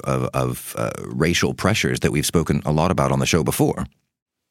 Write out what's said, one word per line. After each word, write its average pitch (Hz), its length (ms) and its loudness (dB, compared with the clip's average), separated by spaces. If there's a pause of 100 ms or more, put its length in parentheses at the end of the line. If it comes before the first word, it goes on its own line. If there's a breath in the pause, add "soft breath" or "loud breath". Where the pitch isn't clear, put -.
of, 64 200 0 (100)
of, 64 420 -4
uh, - 140 -2 (160)
racial 67 480 0
pressures 65 460 0
that - 120 2
we've 73 140 0
spoken 78 400 2
a 73 60 2
lot 80 180 4
about 69 220 2
on 67 60 2
the 65 80 0
show 82 160 2
before. - 440 0 (640)